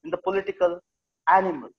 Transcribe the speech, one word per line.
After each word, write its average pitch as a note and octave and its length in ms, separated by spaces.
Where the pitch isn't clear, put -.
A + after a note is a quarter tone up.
in D#3+ 40
the F3 80
political F#3 500
animal. F3 520